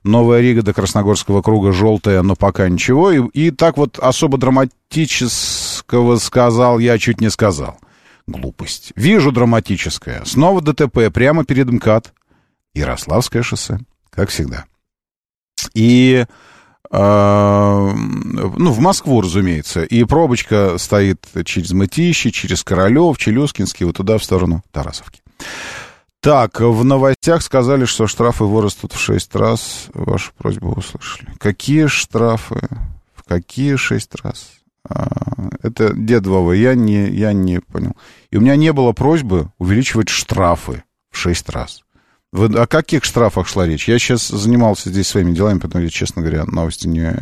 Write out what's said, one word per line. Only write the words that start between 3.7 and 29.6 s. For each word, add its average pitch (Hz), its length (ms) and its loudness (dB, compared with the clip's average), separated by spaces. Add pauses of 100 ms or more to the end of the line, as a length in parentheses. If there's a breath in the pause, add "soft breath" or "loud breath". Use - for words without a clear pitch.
вот 143 220 -2
особо 135 400 0
драматического 127 1800 0
сказал, 120 600 2
я 117 200 2
чуть 117 220 -2
не 110 100 2
сказал. 85 500 -2 (480 soft breath)
Глупость. - 640 -12
Вижу 147 380 4
драматическое. 113 920 -2
Снова 175 380 2
Д 151 100 0
Т 143 140 0
П 113 240 2
прямо 139 340 2
перед 131 240 0
мкад. 113 440 0 (640)
Ярославское 76 680 -2
шоссе, - 380 -6 (300)
как 95 180 -4
всегда. 65 380 -8 (1080)
И, 123 520 4 (680 soft breath)
а, 101 1000 2
ну, 104 800 -2
в 110 80 0
Москву, 151 420 2
разумеется. 87 600 -2
И 117 220 2
пробочка 110 760 0
стоит 98 480 0 (180)
через 87 280 -6
Мытищи, 120 580 0
через - 320 -6
Королёв, 127 560 2
Челюскинский, 110 680 -2
вот 85 120 -2
туда, 101 220 0
в - 40 -8
сторону 87 480 0
Тарасовки. - 520 -12 (1000 loud breath)
Так, 131 400 2
в 117 240 2
новостях 135 580 2
сказали, 131 420 2
что 110 220 0
штрафы 117 380 0
вырастут 104 480 -2
в - 80 -8
шесть - 340 -4
раз. 110 580 -4